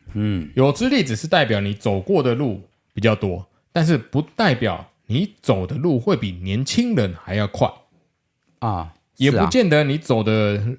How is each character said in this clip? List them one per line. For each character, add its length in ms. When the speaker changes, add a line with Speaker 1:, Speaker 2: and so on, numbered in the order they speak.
Speaker 1:
嗯。 420
Speaker 2:
有 160
资 180
历 140
只 140
是 100
代 180
表 160
你 140
走 260
过 220
的 140
路 260
比 60
较 120
多， 320
但 120
是 140
不 240
代 180
表 340
你 360
走 240
的 100
路 220
会 180
比 140
年 340
轻 300
人 180
还 100
要 140
快。 200
Speaker 1:
啊， 320
Speaker 2:
也 140
不 160
见 220
得 160
你 120
走 260
的 400
Speaker 1:
是 80
啊。 80